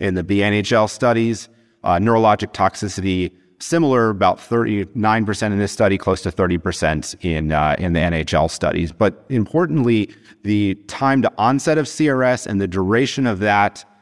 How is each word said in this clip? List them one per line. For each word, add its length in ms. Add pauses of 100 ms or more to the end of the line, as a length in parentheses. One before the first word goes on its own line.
in 140
the 100
B 180
N 120
H 180
L 160
studies. 600 (340)
Uh, 140
neurologic 560
toxicity, 800 (260)
similar, 500
about 320
thirty-nine 840
percent 260
in 60
this 140
study, 260
close 240
to 80
thirty 260
percent 640
in, 320
uh, 260
in 140
the 80
N 140
H 180
L 160
studies. 440
But 360
importantly, 800 (340)
the 320 (120)
time 340
to 160
onset 400
of 100
C 220
R 140
S 240
and 120
the 100
duration 580
of 140
that, 440 (180)